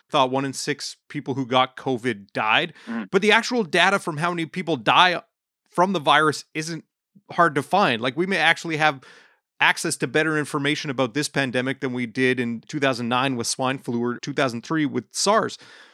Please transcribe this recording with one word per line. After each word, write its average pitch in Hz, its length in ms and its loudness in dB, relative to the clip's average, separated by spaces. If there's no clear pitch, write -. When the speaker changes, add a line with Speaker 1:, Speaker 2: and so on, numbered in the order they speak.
Speaker 1:
thought 135 200 2
one 135 140 0
in 139 80 -4
six - 460 -6
people 139 280 -6
who 135 100 -2
got 127 320 2
covid 113 560 -4
died, 127 400 0
Speaker 2:
Mm. 226 260 -8
Speaker 1:
but 185 100 2
the 208 100 4
actual 226 320 2
data 180 340 2
from 165 200 -6
how 170 140 -2
many 170 140 -4
people 170 300 -4
die 151 460 4
from 185 240 2
the 170 80 -2
virus 147 420 4
isn't 156 300 -8
hard 165 240 2
to 139 80 2
find. 156 380 2
Like, 131 160 -4
we 180 80 -2
may 190 120 -2
actually 165 380 0
have 147 260 2
access 160 340 2
to - 120 -2
better 156 300 0
information 147 520 -4
about 123 240 -2
this 143 160 -2
pandemic 131 500 -2
than 131 140 -4
we 123 120 -4
did 127 360 0
in 117 260 -4
two 151 140 -6
thousand 120 260 0
nine 123 300 0
with 113 100 -4
swine 131 300 -2
flu 120 260 -4
or 120 140 -2
two - 160 -10
thousand 123 320 -2
three 160 200 -2
with 123 260 -4
sars. 196 460 0